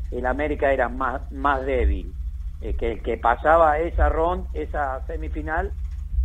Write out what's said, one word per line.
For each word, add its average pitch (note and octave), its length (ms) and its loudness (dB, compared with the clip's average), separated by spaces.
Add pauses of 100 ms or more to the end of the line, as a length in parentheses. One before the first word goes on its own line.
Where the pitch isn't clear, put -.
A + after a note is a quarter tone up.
(120)
el B2 160 -2
América C#3+ 440 2
era B2+ 180 2
más, B2+ 420 -4
más C3+ 340 0
débil, - 480 2 (480)
eh, G#2+ 140 -2
que A2+ 180 0
el - 80 -8
que A#2 160 -2
pasaba D3+ 640 4
esa D#3+ 300 2
ron-, E3+ 440 0
esa D3 540 -4
semifinal D#3+ 640 -4 (540)